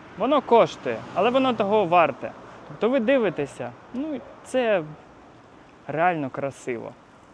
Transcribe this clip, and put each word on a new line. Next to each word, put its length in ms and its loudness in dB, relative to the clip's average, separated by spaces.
воно 240 2
коштує, 560 2
але 160 2
воно 240 2
того 320 2
варте. 460 2
Тобто 220 -2
ви 100 2
дивитеся, 720 0
ну, 260 -6
це 400 0
реально 420 0
красиво. 640 -8